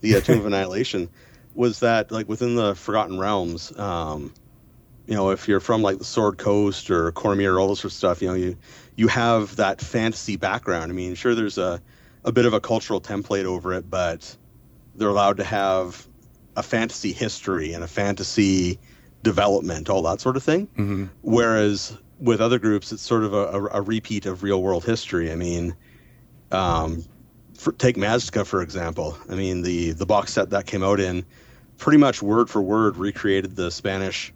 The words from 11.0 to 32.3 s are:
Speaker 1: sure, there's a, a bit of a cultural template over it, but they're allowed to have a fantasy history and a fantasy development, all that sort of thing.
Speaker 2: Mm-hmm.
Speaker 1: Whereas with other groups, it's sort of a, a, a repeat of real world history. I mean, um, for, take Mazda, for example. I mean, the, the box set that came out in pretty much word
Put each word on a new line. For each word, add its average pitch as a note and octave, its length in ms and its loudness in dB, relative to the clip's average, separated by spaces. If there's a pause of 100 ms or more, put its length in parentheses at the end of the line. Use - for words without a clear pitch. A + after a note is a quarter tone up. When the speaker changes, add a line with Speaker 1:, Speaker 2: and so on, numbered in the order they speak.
Speaker 1:
sure, A#2+ 200 0
there's G#2+ 240 -2
a, G#2+ 220 -2 (440)
a B2+ 80 -2
bit A#2+ 140 4
of A2 80 4
a G#2 60 2
cultural A2 420 -2
template G2+ 420 -4
over F#2 300 -2
it, F#2 160 -6
but F2 440 -4 (600)
they're G#2 160 0
allowed G2+ 260 4
to G2 80 -4
have F#2 600 -2 (500)
a G#2 60 -4
fantasy A2+ 500 -2
history F2 600 -4
and E2+ 100 -8
a E2+ 40 -10
fantasy F#2+ 920 0 (440)
development, G2 680 0
all F#2+ 120 2
that E2+ 180 0
sort B2+ 160 0
of C3+ 60 -4
thing. F3+ 260 2
Speaker 2:
Mm-hmm. G2+ 360 -2 (180)
Speaker 1:
Whereas A2 760 2 (240)
with A#2 200 4
other A#2 180 4
groups, G#2+ 340 0
it's G#2+ 100 -10
sort A2 220 2
of G2+ 100 -2
a, G2 120 2
a, G2 180 -2 (140)
a G2+ 40 -2
repeat A2 440 -4
of F#2 160 -6
real G2 200 2
world F2+ 220 0
history. F2 480 -2
I D#2+ 40 -4
mean, E2+ 380 -2 (800)
um, E2 520 0 (540)
for, - 140 0
take B2 240 2
Mazda, G#2+ 480 0
for F#2 180 -2
example. E2 540 -6 (120)
I F#2 60 -8
mean, F#2 280 -2
the, F2 300 -2
the E2+ 140 -4
box G2+ 260 0
set F#2+ 180 0
that G2 160 -2
came F#2+ 180 -4
out G2 160 2
in F2+ 240 -2 (540)
pretty D3+ 200 6
much C#3 240 4
word G#2+ 260 4